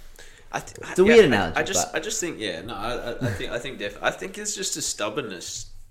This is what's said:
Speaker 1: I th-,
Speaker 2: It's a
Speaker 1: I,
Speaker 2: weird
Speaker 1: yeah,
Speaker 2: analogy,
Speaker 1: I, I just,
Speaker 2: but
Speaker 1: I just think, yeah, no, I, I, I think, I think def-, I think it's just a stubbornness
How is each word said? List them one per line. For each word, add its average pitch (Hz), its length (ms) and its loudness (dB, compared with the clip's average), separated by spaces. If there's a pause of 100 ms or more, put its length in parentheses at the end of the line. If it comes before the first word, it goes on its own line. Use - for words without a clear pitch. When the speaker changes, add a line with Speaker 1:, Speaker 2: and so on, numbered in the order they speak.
(540)
Speaker 1:
I 202 60 0
th-, - 220 -14
Speaker 2:
It's - 180 -2
a - 20 12
Speaker 1:
I, 190 40 10
Speaker 2:
weird 226 140 10
Speaker 1:
yeah, 196 60 12
Speaker 2:
analogy, 101 320 4
Speaker 1:
I, - 20 0
I 156 40 0
just, 185 280 -2
Speaker 2:
but - 80 -2
Speaker 1:
I - 40 -8
just 208 180 -4
think, 156 180 -4
yeah, 90 220 -4
no, 110 120 -10
I, 107 200 -6
I, 120 340 -4
I 110 40 0
think, 110 200 -6
I 120 80 -4
think 123 200 -10
def-, 101 220 -8
I 117 100 0
think 92 260 -10
it's - 180 -6
just 190 220 -6
a 147 40 -6
stubbornness 107 880 -6 (200)